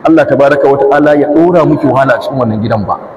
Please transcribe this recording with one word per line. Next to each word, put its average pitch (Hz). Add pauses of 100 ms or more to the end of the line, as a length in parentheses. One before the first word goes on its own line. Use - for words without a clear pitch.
Allah 156
tabaraka 139
wa 139
ta'ala 147
ya 143
ɗora 165
miki 147
wahala 131
a -
cikin -
wannan 110
gidan 110
ba. - (180)